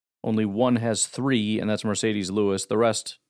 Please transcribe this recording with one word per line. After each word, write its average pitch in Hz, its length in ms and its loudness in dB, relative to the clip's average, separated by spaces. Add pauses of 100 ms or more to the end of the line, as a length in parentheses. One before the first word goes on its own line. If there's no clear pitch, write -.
(240)
Only 110 220 0
one 120 320 2
has 113 280 0
three, 113 540 0
and 104 100 -2
that's 107 140 -2
Mercedes 104 480 -2
Lewis. 98 340 0
The 107 120 -2
rest, 113 420 0 (100)